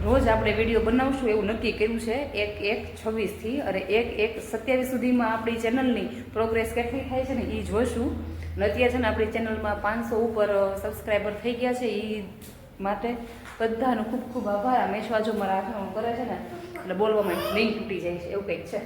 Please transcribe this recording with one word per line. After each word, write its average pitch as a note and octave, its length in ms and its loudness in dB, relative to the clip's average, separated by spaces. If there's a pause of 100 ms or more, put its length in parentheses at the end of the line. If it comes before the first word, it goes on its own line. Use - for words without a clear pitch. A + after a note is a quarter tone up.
રોજ A#3 240 6
આપણે A3 260 4
વીડિયો A3 260 4
બનાવશું B3+ 500 2
એવું G#3+ 160 4
નક્કી A3 260 0
કર્યું A3+ 280 0
છે A3+ 140 -2
એક G#3 480 -2
એક A3+ 440 -2
છવ્વીસથી A3 560 -2
અને F#3+ 180 -2
એક G#3+ 400 0
એક A3+ 320 -2
સત્યાવીસ B3+ 400 0
સુધીમાં A#3+ 420 2
આપણી A3+ 220 -2
ચેનલની A3+ 500 2 (280)
પ્રોગ્રેસ A3+ 400 0
કેટલી B3 280 0
થાય B3+ 240 -2
છે C4 80 -2
ને A#3 80 0
ઈ G3+ 220 -2
જોશું. A#3 760 0 (160)
અને G#3 140 2
અત્યારે A#3+ 240 4
છે B3+ 40 0
ને A#3+ 100 2
આપણી G#3+ 180 2
ચેનલમાં G#3+ 560 -2
પાંચસો A3+ 340 0
ઉપર, A3 320 4
અ, G3 300 2
સબસ્ક્રાઈબર G#3 540 0
થઈ A#3+ 220 -2
ગયા B3 200 2
છે. B3 120 -2
ઈ G#3+ 380 -2 (580)
માટે G#3 340 -2 (440)
બધાનો A3+ 440 2
ખૂબ - 300 -4
ખૂબ G#3 160 -2
આભાર. A3 280 2
આ G3 140 2
મેષવા G#3+ 280 0
જો A3 140 0
મારા F#3+ 220 0
હાથમાં G3+ 260 -2
આમ F#3+ 120 -8
કરે A3+ 200 -2
છે B3 100 -2
ને G#3 120 -4 (460)
એટલે F#3 120 -6
બોલવામાં G3 640 2
લિંક A3 220 2
તૂટી F3+ 220 -4
જાય F3 160 -4
છે F3 140 -8
એવું G3+ 160 -4
કંઈક E3 200 -4
છે. - 200 -6